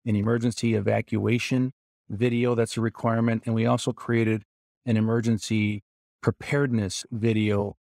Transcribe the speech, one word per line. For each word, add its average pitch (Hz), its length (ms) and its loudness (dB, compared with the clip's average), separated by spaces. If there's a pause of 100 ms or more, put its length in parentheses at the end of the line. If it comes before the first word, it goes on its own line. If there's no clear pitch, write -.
an 110 80 0
emergency 113 600 0
evacuation 110 960 0 (360)
video 120 460 0
that's 113 220 -2
a 117 40 -4
requirement. 113 640 0
And 113 120 -2
we 113 100 2
also 123 260 0
created 110 520 0 (420)
an 117 100 2
emergency 110 880 0 (400)
preparedness 120 880 -2
video 107 640 0 (200)